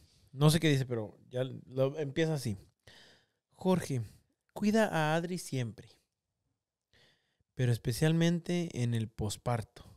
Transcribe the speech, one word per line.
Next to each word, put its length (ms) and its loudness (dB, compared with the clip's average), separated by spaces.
No 180 6
sé 100 4
qué 80 4
dice, 160 4
pero 320 -6
ya 140 -4
lo, 540 -2
empieza 360 0
así. 240 -4
"Jorge, 480 0
cuida 360 2
a 280 0
Adri 220 -4
siempre, 500 -6
pero 180 0
especialmente 960 0
en 120 0
el 140 -2
posparto. 760 -6